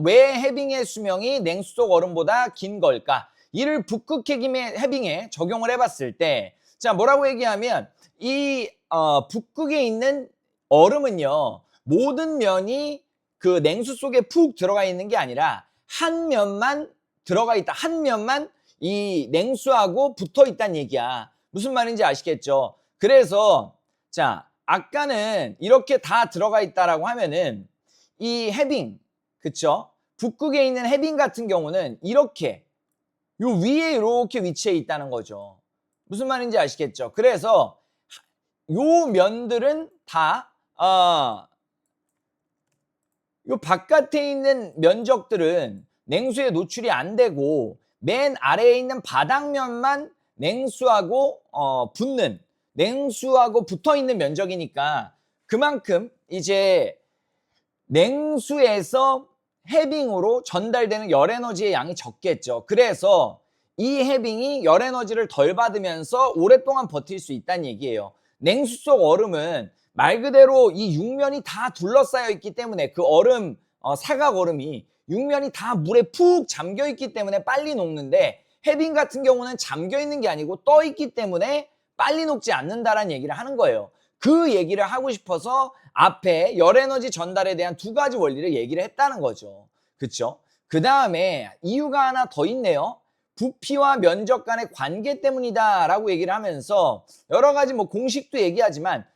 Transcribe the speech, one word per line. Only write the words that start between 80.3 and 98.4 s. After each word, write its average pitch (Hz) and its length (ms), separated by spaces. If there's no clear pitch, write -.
떠 302 200
있기 294 280
때문에 226 580
빨리 311 280
녹지 240 280
않는다라는 214 580
얘기를 139 240
하는 254 220
거예요. 113 340
그 311 340
얘기를 190 300
하고 254 280
싶어서 240 640
앞에 180 640
열 175 200
에너지 262 340
전달에 185 440
대한 175 200
두 214 180
가지 277 220
원리를 156 380
얘기를 131 280
했다는 262 380
거죠. 104 480
그쵸? 120 420
그 156 140
다음에 180 720
이유가 269 460
하나 262 180
더 147 200
있네요. 208 540
부피와 269 600
면적 208 480
간의 226 260
관계 208 480
때문이다라고 214 920
얘기를 180 220
하면서 175 720
여러 262 240
가지 277 200
뭐 214 160
공식도 254 500
얘기하지만 170 640